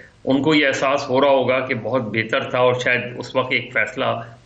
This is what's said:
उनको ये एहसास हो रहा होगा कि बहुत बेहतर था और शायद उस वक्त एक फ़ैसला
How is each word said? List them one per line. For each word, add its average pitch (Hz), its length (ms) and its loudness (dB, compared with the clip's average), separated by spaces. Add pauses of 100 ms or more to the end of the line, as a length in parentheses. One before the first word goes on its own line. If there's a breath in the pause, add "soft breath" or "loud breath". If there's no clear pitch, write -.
(260 loud breath)
उनको 143 280 2
ये 151 120 4
एहसास 135 440 0
हो 127 100 2
रहा 143 100 6
होगा 127 280 4
कि 131 160 -4
बहुत 117 280 -2
बेहतर 113 520 -4
था 127 60 0
और 123 200 4
शायद 123 400 -2
उस - 160 -10
वक्त 127 160 0
एक 117 220 -4
फ़ैसला 117 720 -4